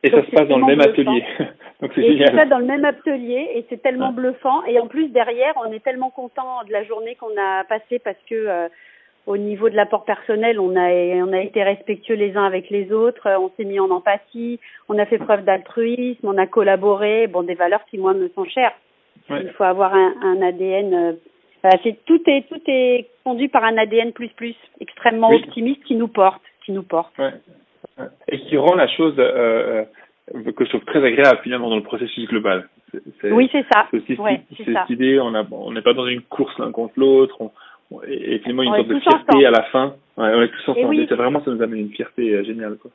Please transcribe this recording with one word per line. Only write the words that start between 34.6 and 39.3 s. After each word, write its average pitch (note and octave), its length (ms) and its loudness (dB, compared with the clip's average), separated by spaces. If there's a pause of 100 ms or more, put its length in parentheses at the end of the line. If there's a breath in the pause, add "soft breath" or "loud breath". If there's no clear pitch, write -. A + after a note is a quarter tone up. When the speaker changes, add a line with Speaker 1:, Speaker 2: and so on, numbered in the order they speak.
Speaker 1:
cette A#2 100 -2
Speaker 2:
ça. A2+ 140 -2
Speaker 1:
idée, C3 320 2
on A#2 140 -4
a, G#2+ 180 0
on A2 200 -12
n'est A2+ 100 -8
pas A#2+ 100 4
dans B2+ 140 -2
une B2 160 -6
course - 360 -6
l'un A#2 140 -6
contre A2+ 240 -8
l'autre, C3+ 440 4
on, A2 100 -10 (400 soft breath)
on, - 140 -18
et, - 300 -8
et A2 40 -4
finalement B2 240 -4
une B3+ 80 0
Speaker 2:
On - 60 0
Speaker 1:
sorte B2 100 0
Speaker 2:
est A2+ 80 -2
Speaker 1:
de - 0 -
Speaker 2:
tous C#4+ 80 -2
Speaker 1:
fierté - 260 2
Speaker 2:
ensemble. C#3 180 8